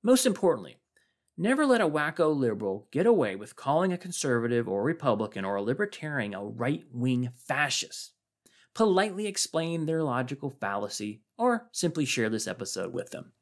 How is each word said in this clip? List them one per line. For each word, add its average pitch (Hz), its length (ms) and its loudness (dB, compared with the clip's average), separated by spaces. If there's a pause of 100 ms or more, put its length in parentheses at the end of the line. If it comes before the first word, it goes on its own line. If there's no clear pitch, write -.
Most 254 240 6
importantly, 170 520 0 (600)
never 262 280 2
let 240 160 6
a 170 80 4
wacko 151 440 2
liberal 107 560 -2
get 160 160 2
away 147 300 4
with 104 220 -14
calling 165 340 0
a 175 60 -4
conservative 120 680 0
or 98 160 -2
Republican 117 640 0
or 98 140 -2
a 101 40 -2
libertarian 143 720 -4
a 98 80 -8
right-wing 123 960 -2
fascist. - 800 -4 (600)
Politely 208 540 2
explain 165 580 -2
their 160 180 0
logical 127 460 -2
fallacy, 104 720 -6 (160)
or 240 360 0
simply 160 320 0
share 117 240 0
this 110 180 -2
episode 92 460 -6
with 87 180 -8
them. - 300 -14